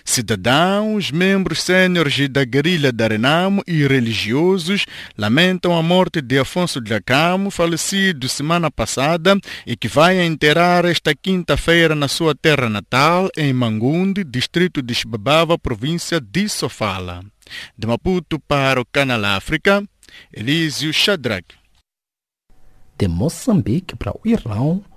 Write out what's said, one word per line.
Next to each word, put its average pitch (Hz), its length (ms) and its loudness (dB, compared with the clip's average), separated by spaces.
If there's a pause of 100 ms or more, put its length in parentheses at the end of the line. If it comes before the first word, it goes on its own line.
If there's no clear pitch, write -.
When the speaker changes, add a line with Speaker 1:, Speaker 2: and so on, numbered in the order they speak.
Speaker 1:
Cidadãos, 156 1040 0
membros 180 540 0
sêniores 170 640 2
da 135 160 0
guerrilha 139 480 2
da 113 160 0
Renamo 160 580 2
e 156 180 2
religiosos 139 1000 0 (300)
lamentam 175 600 2
a 165 60 0
morte 175 400 2
de 127 160 0
Afonso 151 420 -2
Dhlakamo, 147 680 0
falecido 170 760 -2
semana 160 420 0
passada, 160 680 0 (300)
e 117 100 -4
que - 120 -6
vai 175 360 4
enterrar 170 600 2
esta 165 260 0
quinta-feira 165 840 2
na 143 100 -2
sua 156 260 0
terra 143 360 0
natal, 147 680 0
em 147 160 0
Mangundi, 131 680 0
distrito 160 580 -2
de 120 140 -4
Xibabava, 143 640 0
província 147 640 -4
de 147 280 -4
Sofala. 95 760 -6 (520)
De 101 80 -10
Maputo 160 540 -2
para 135 420 0
o 123 60 -4
Canal 127 380 -2
África, 147 580 0 (500)
Elísio 147 600 -2
Shadrach. 123 680 -2 (1400)
Speaker 2:
De 104 60 0
Moçambique 120 880 0
para - 160 -8
o - 140 -10
Irão, 160 580 -2 (140)